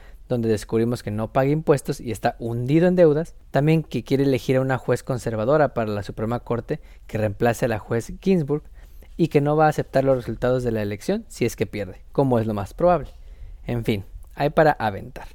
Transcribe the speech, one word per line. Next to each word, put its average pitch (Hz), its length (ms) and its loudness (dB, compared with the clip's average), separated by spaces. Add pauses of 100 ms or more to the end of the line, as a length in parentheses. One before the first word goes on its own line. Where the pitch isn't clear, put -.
(280)
donde 117 220 0
descubrimos 113 520 0
que 107 80 -8
no 107 220 -6
paga 135 160 2
impuestos 147 500 0
y 120 120 -8
está - 280 -2
hundido 127 500 2
en 180 80 2
deudas. 160 400 4 (140)
También 156 320 4
que 120 220 -6
quiere 139 200 2
elegir 131 320 2
a 131 40 2
una 131 160 0
juez 123 260 -2
conservadora 127 720 0
para 110 180 -2
la 101 120 -4
Suprema 113 380 -6
Corte 120 420 -6 (240)
que - 100 -8
reemplace 107 480 0
a 123 40 2
la 110 100 -2
juez 117 420 -6
Ginsburg 156 440 0 (560)
y 156 80 2
que 147 120 4
no 147 160 2
va 156 100 6
a 151 40 6
aceptar 135 340 0
los 135 120 4
resultados 123 460 -2
de 120 80 -2
la 110 100 0
elección 107 460 -4
si - 180 -4
es 113 120 -2
que 107 100 -2
pierde, 98 460 -8
como 131 260 2
es 110 80 0
lo 110 80 -2
más 101 180 -6
probable. 170 380 2 (540)
En 117 200 -4
fin, 101 200 -2 (320)
hay 143 140 0
para 156 200 4
aventar. 113 640 -4